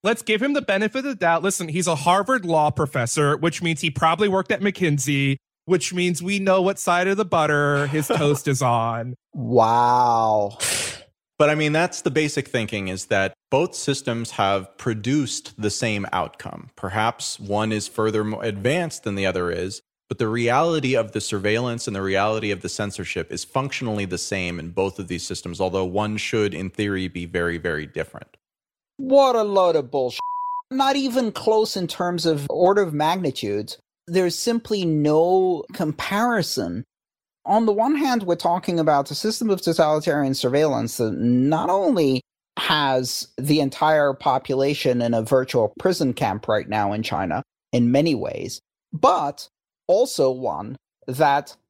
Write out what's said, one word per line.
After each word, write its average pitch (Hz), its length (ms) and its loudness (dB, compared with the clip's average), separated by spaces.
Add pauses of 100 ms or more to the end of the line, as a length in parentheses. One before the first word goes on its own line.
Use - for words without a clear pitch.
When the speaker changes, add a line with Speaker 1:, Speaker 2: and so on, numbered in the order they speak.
Speaker 1:
Let's 226 200 0
give 214 180 0
him 277 120 0
the 285 100 0
benefit 208 360 0
of 262 60 -6
the 269 100 -4
doubt. 170 280 2
Listen, 185 240 -2
he's 165 200 -2
a 165 80 2
Harvard 190 480 2
law 156 280 2
professor, 143 640 0
which 165 240 -2
means 165 200 -2
he 160 100 -2
probably 170 360 2
worked 190 240 0
at 202 80 0
McKinsey, 143 800 0 (280)
which 180 280 0
means 180 300 -2
we 202 160 -2
know 190 220 2
what 190 180 0
side 180 280 2
of 196 100 0
the 214 80 0
butter 147 640 2
his 147 200 -2
Speaker 2:
<laughs> - 80 0
Speaker 1:
toast 147 320 0
is 135 160 0
on. 117 500 0 (200)
Speaker 3:
Wow. 117 1200 4 (800)
Speaker 2:
But 151 140 4
I 151 40 2
mean, 151 160 0
that's 165 300 0
the - 100 -2
basic 147 360 -2
thinking, 104 400 -4
is 92 180 -8
that 98 300 0 (160)
both 165 240 0
systems 120 560 -4
have 98 460 0
produced 120 840 -4
the 104 100 0
same 104 420 -2
outcome. - 640 -6
Perhaps 107 640 -4
one 104 320 -2
is 104 160 -4
further 107 360 0
mo-, 107 180 -4
advanced 123 640 -4
than 104 100 -4
the 98 140 -2
other 90 240 -2
is, 90 300 -6 (280)
but 123 80 -6
the 113 100 0
reality 131 680 0
of 110 160 0
the 107 100 -2
surveillance 113 640 -2
and 104 100 -6
the 98 60 -4
reality 101 480 0
of 95 120 -4
the 90 80 -6
censorship 101 640 -6
is - 120 -8
functionally 120 640 -4
the 90 120 -6
same 87 420 -4
in 85 120 -10
both 95 260 -2
of 92 100 -10
these 87 180 -6
systems, 87 360 -8
although 92 240 0
one 104 320 -2
should, 104 380 0
in 90 160 -6
theory, 98 360 -2
be 87 200 -8
very, 85 320 -2
very 78 260 -4
different. - 520 -12 (600)
Speaker 3:
What 262 380 4
a 220 60 4
load 190 340 4
of 131 140 0
bullshit. 131 300 -2 (500)
Not 269 260 0
even 254 360 0
close 220 440 0
in 180 120 -2
terms 175 400 -2
of 147 240 0
order 190 320 4
of 160 100 -4
magnitude. 147 840 -2 (300)
There's 175 320 0
simply 226 480 -2
no 165 800 4 (100)
comparison. 160 1120 -2 (600)
On 220 220 2
the 214 80 2
one 247 220 2
hand, 254 280 0
we're 175 120 0
talking 175 440 0
about 147 300 2
a 151 60 -8
system 220 340 -2
of 190 100 0
totalitarian 151 760 2
surveillance 131 640 0
that 110 160 0
not 131 580 2
only 165 500 2 (380)
has 135 680 0 (120)
the 147 200 2
entire 147 540 2
population 135 880 0
in 117 140 2
a 113 80 0
virtual 127 560 2
prison 170 340 0
camp 107 340 -4
right 107 220 -2
now 104 240 0
in 107 80 -4
China, 92 400 -4 (300)
in 120 200 2
many 147 220 4
ways, - 460 -6 (340)
but - 540 0 (400)
also 185 420 2
one 117 460 -4 (320)
that 143 480 0 (140)